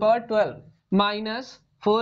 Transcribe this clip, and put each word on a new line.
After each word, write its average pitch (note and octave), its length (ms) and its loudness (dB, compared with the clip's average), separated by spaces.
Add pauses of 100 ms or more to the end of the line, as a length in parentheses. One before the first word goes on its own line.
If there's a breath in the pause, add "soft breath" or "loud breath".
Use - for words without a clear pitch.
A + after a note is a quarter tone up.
power A#3 220 2
twelve, G3+ 340 -2 (360)
minus G#3+ 600 -2 (240)
four G#3+ 180 2